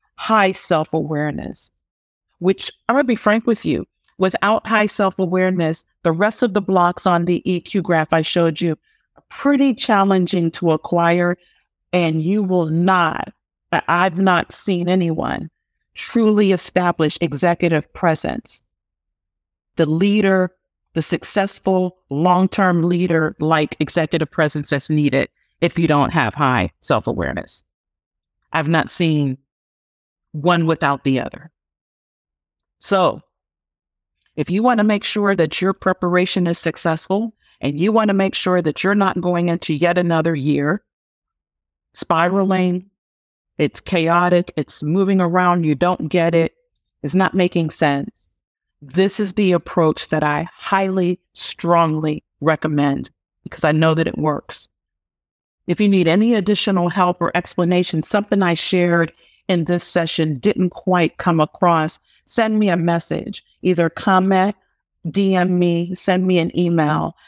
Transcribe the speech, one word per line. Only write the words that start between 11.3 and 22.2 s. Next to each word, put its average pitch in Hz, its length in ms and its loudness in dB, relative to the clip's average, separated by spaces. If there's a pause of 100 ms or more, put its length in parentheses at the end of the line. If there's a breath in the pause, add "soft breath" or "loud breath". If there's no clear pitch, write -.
and 160 320 0
you 202 180 0
will 180 260 0
not, 175 640 0 (400)
I-, 170 160 0
I've 175 280 0
not 185 360 2
seen 175 340 -4
anyone 165 640 -2 (440)
truly 214 600 2
establish 175 640 0
executive 165 760 0
presence, - 680 -4 (1120)
the 165 100 2
leader, 190 680 2 (400)
the 165 80 -2
successful 185 960 -2 (120)
long-term 180 760 2